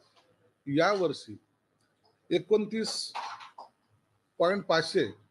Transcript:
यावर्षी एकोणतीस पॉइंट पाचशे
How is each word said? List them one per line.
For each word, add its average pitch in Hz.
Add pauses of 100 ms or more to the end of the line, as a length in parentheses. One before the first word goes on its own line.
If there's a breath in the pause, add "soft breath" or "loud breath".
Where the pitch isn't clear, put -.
(680)
यावर्षी 156 (920)
एकोणतीस 208 (1300)
पॉइंट 190
पाचशे 165 (240)